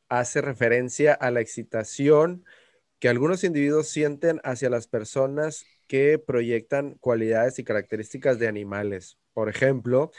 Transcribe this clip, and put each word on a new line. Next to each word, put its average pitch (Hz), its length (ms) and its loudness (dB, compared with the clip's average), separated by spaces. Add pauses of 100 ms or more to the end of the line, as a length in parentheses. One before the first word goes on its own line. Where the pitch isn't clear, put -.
hace 123 340 -2
referencia 127 720 2
a 127 160 0
la 120 120 0
excitación 147 1000 0 (560)
que 123 100 2
algunos 147 340 0
individuos 151 440 0
sienten 151 560 -2
hacia 127 280 -2
las 117 160 -2
personas 139 760 -4 (240)
que 143 320 4
proyectan 127 800 -2
cualidades 113 600 0
y 123 40 -10
características 113 760 -2
de 117 80 0
animales. 101 720 -6 (160)
Por 110 160 -2
ejemplo, 131 680 0